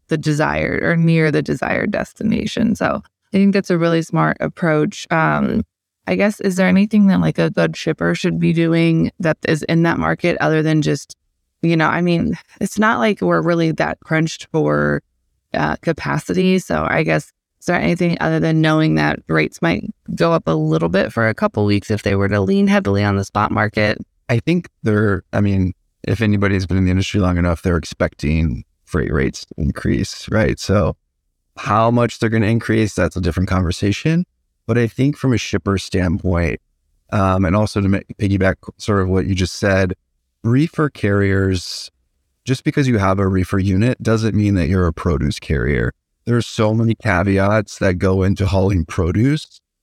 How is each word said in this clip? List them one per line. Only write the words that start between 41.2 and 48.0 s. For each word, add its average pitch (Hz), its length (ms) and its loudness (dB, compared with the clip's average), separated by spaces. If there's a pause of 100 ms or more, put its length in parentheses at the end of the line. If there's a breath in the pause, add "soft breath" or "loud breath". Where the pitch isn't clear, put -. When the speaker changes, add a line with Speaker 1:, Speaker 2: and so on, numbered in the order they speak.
Speaker 2:
just - 220 -4
because 147 220 0
you 117 100 2
have 95 200 2
a 98 100 2
reefer 95 320 0
unit 101 440 2
doesn't 110 320 0
mean 101 200 2
that 104 120 2
you're 92 180 2
a 80 80 0
produce 73 460 -2
carrier. 64 540 -2 (320)
There 120 100 0
are 117 60 2
so 107 320 0
many 113 220 2
caveats 98 840 0
that 95 140 2
go 95 300 0